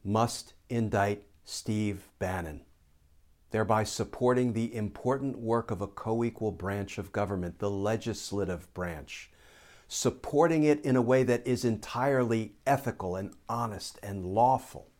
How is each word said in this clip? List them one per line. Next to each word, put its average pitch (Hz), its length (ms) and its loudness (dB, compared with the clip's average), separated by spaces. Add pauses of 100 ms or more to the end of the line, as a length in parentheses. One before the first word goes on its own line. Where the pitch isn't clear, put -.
must 110 520 0 (160)
indict 104 560 0 (180)
Steve 107 640 -4 (100)
Bannon, 87 440 -4 (880)
thereby 110 340 2
supporting 123 720 0
the 113 200 -2
important 123 640 -4
work 113 320 -2
of 98 120 -4
a 98 40 -4
co-equal 113 640 -2
branch 98 440 -4
of 95 160 -8
government, 92 460 -2
the 101 120 0
legislative 101 1000 -2
branch, 85 580 -8 (580)
supporting 156 760 2
it 151 160 6
in 131 160 2
a 127 60 6
way 127 200 6
that 120 240 2
is 127 200 0
entirely 117 880 0 (120)
ethical 107 480 0
and 95 200 -6 (120)
honest 117 560 -6
and 101 220 -6
lawful 117 640 0 (120)